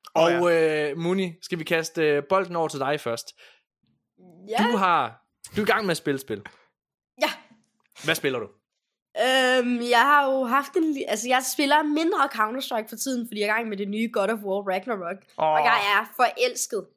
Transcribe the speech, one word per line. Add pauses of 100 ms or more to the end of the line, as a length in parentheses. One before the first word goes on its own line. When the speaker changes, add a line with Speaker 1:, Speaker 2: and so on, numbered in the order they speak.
(140)
Speaker 1:
Og, (200)
Speaker 2:
Åh,
ja.
Speaker 1:
øh,
Muni, (100)
skal
vi
kaste,
øh,
bolden
over
til
dig
først? (1200)
Speaker 3:
Ja.
Speaker 1:
Du
har, (360)
du
er
i
gang
med
at
spille
spil. (800)
Speaker 3:
Ja. (720)
Speaker 1:
Hvad
spiller
du? (800)
Speaker 3:
Øhm, (160)
jeg
har
jo
haft
en
li-,
altså,
jeg (120)
spiller
mindre (160)
Counter-Strike
for
tiden,
fordi
jeg
er
i
gang
med
det
nye
God
of
War (100)
Ragnarok. (200)
Og
Speaker 2:
Åh. (100)
Speaker 3:
jeg (160)
er (140)
forelsket. (140)